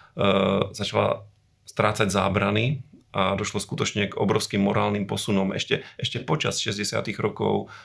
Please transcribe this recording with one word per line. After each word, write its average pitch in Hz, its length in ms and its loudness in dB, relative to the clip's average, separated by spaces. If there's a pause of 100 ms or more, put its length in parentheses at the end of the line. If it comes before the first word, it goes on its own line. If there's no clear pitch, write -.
(120)
e, - 100 -4 (500)
začala 104 540 0 (400)
strácať 107 420 2
zábrany 101 760 2 (240)
a 98 240 0
došlo 101 240 -4
skutočne 104 540 -2
k - 80 -6
obrovským 107 400 0
morálnym 104 480 2
posunom. 101 420 0
Ešte, - 320 -2 (140)
ešte - 240 -4
počas 147 400 -2
šesťdesiatych 104 580 -4
rokov 104 500 0 (180)